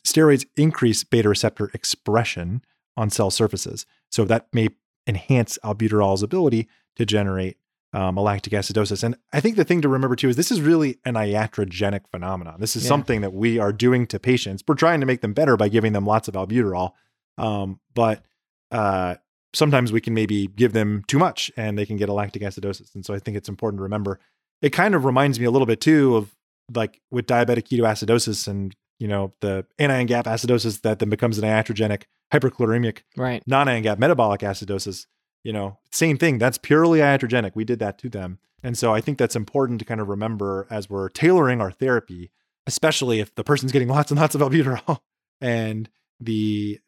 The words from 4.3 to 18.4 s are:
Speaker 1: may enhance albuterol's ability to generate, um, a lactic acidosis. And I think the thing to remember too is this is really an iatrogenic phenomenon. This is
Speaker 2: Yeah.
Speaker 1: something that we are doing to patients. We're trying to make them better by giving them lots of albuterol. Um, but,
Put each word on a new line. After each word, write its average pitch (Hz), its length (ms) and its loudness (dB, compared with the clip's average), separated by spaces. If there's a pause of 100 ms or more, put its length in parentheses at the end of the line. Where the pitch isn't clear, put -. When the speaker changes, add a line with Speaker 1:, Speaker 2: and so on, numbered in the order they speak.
Speaker 1:
may 110 160 2 (380)
enhance 117 560 0
albuterol's 104 580 0
ability 120 460 0 (280)
to 113 120 -2
generate, 95 500 -2 (340)
um, 95 260 -2
a 101 40 0
lactic 101 320 -2
acidosis. 101 500 -2
And 117 140 -2 (160)
I 147 60 0
think 220 160 0
the 190 100 4
thing 175 160 2
to 143 80 2
remember 131 260 2
too 131 140 0
is 120 60 2
this 175 160 0
is 196 100 0
really 151 440 2
an 123 100 -2
iatrogenic 101 840 -2 (100)
phenomenon. 90 480 -10
This 110 160 -4
is 117 80 -4
Speaker 2:
Yeah. 123 60 -2
Speaker 1:
something 131 320 0
that 98 120 -6
we 113 240 0
are 104 160 0
doing 123 340 2
to 101 120 -8
patients. 117 480 -2
We're 151 80 2
trying 160 240 2
to 135 80 -2
make 127 140 -2
them 104 120 -4
better 135 240 4
by 104 120 2
giving 107 240 2
them 101 120 -2
lots 107 220 0
of 98 80 -10
albuterol. 95 560 -2 (480)
Um, 101 400 -6 (160)
but, 113 280 0 (460)